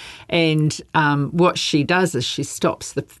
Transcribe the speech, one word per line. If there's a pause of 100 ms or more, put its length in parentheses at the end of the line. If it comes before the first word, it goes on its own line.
(300)
And, (140)
um,
what
she
does
is
she
stops
the (180)